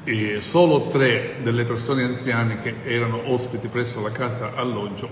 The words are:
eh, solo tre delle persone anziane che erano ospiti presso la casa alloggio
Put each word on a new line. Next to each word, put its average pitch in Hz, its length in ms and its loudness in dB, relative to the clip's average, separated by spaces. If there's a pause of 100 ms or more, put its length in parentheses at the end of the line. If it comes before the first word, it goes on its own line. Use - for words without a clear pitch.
eh, 107 360 0
solo 160 480 4
tre 123 540 2
delle 117 240 2
persone 123 380 0
anziane 117 580 0
che 113 220 -4
erano 120 460 0
ospiti 120 380 0
presso 117 320 -4
la 104 120 -4
casa 117 440 -4
alloggio 113 560 -4